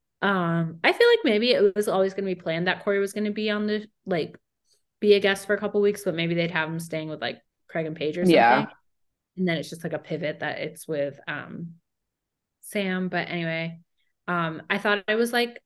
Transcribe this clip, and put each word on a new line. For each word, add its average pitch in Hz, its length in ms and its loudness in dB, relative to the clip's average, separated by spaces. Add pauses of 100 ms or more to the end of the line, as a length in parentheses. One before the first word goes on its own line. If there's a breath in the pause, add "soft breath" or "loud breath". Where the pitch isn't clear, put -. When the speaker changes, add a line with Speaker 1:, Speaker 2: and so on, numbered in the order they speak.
(220)
Speaker 1:
Um, 170 640 0
I 277 100 4
feel 480 140 6
like 466 160 6
maybe 240 280 4
it 190 220 4
was 208 140 -2
always 190 260 2
gonna 196 140 -4
be 185 80 -2
planned 175 320 -2
that 180 160 -2
Corey 196 160 2
was 196 140 -2
gonna 208 180 -2
be 214 180 -4
on 208 160 -2
the, 214 220 -4 (180)
like, 175 320 -4 (600)
be 208 140 6
a 202 60 6
guest 196 280 0
for 208 80 2
a - 20 -2
couple 208 240 -2
weeks, 202 220 2
but 165 100 -2
maybe 165 220 0
they'd 170 160 0
have 160 180 -2
him 165 100 -6
staying 156 300 -8
with, 151 120 -10
like, 123 200 -8 (280)
Craig 160 180 -4
and 156 80 -8
Paige 151 240 -4
or 175 40 0
Speaker 2:
Yeah. 131 360 8
Speaker 1:
something. - 160 -4 (640)
And 185 100 0
then 165 100 0
it's - 120 -8
just, 165 140 -14
like, 160 100 -6
a 151 60 -4
pivot 156 420 -6
that 147 180 -6
it's - 280 -10
with, 143 400 -4
um, 160 480 -10 (840)
Sam. 185 480 -4
But 175 220 -4
anyway, 165 500 -6 (480)
um, 165 420 -2
I 202 80 2
thought 208 300 0
it 214 80 0
was, 233 180 0
like, 240 320 -2